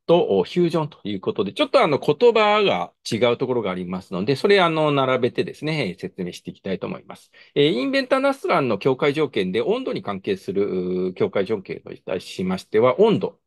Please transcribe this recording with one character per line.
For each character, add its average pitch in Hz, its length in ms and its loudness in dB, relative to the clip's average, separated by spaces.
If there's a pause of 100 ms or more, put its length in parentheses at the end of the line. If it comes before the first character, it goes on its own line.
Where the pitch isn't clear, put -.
と、 165 320 4
お、 90 40 4
フ - 60 -14
ュ 175 180 2
ー - 20 0
ジ 165 80 -2
ョ 160 80 0
ン 147 40 -8
と - 140 -20
い 101 120 -6
う 95 60 -8
こ 110 120 -2
と 107 100 -2
で、 - 100 -6
ち - 80 0
ょ 302 60 2
っ - 20 -6
と 277 140 4
あ - 20 2
の、 147 140 2
言 233 340 4
葉 214 300 4
が 90 280 -2 (200)
違 117 60 -2 (140)
う 120 60 0
と 139 80 -4
こ 123 80 -2
ろ 120 80 0
が 98 80 -2
あ 90 60 -4
り 92 100 -6
ま 92 160 -6
す - 120 -16
の 90 120 -2
で、 139 100 0
そ 214 120 -2
れ、 202 120 6
あ 175 120 4
の、 156 200 0
並 131 280 2
べ 120 120 0
て - 120 -2
で 80 100 -10
す - 120 -12
ね、 143 340 -4
説 92 240 -8
明 87 80 -8
し - 100 -14
て - 80 -14
い 82 60 -12
き - 60 -20
た 98 120 -6
い 90 60 -6
と 104 80 -8
思 95 100 -8
い - 80 -18
ま - 100 -18
す。 - 160 -20 (220)
え 147 80 2
ー、 151 120 4
イ 247 120 -4
ン 277 60 -4
ベ 269 100 0
ン 262 60 -4
タ - 80 0
ー 262 40 2
ナ 277 140 0
ス 269 80 -20
ト 392 60 -6
ラ 196 120 2
ン 139 100 0
の 104 100 -2
境 131 160 2
界 147 180 0
条 151 160 0
件 92 220 -2
で 107 100 0
温 214 220 -2
度 254 100 -6
に 151 80 -6
関 98 180 -8
係 98 160 -4
す - 160 -10
る、 98 160 0
う 92 420 -2
ー、 92 40 -8
境 101 160 0
界 98 160 -2
条 104 160 -4
件 85 200 -12
と 85 120 -16
い 82 60 -20
た - 200 -6
し - 240 -10
ま 92 140 -2
し - 80 -12
て - 140 0
は、 123 200 4
温 143 200 4
度、 - 280 -8